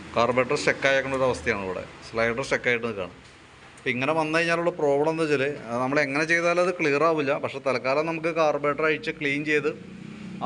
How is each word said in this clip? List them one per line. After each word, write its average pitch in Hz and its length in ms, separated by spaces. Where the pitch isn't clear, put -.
കാർബറേറ്റർ 120 460
സ്റ്റക്കായേക്കുന്ന 135 560
ഒരു 131 100
അവസ്ഥയാണ് 110 400
ഇവിടെ. 92 140
സ്ലൈഡർ 117 400
സ്റ്റക്കായിട്ട് 120 380
നിൽക്കുകയാണ്. 95 280
അപ്പോൾ 135 160
ഇങ്ങനെ 135 260
വന്നു 156 180
കഴിഞ്ഞാലുള്ള 170 420
പ്രോബ്ലം 147 340
എന്താ 160 120
വെച്ചാൽ, 143 160
അത് 120 140
നമ്മൾ 139 220
എങ്ങനെ 143 260
ചെയ്താലും 170 340
അത് 180 140
ക്ലിയർ 147 280
ആവില്ല. 147 240
പക്ഷേ 131 240
തൽക്കാലം 131 420
നമുക്ക് 165 300
കാർബറേറ്റർ 147 500
അഴിച്ച് 156 280
ക്ലീൻ 143 320
ചെയ്ത് 147 200